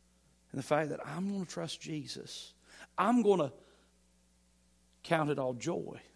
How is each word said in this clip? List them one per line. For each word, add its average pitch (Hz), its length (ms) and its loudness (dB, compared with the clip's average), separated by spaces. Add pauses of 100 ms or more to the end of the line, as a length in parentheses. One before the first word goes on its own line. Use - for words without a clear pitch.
(540)
in - 40 -6
the 135 60 -6
fact 151 260 2
that 151 160 -4
I'm 175 260 -4
gonna 196 140 -4
trust - 360 -8
Jesus. - 720 -10 (440)
I'm 233 260 6
gonna 180 280 6 (1500)
count 156 260 2
it 143 100 0
all 127 140 0
joy 165 460 -4 (160)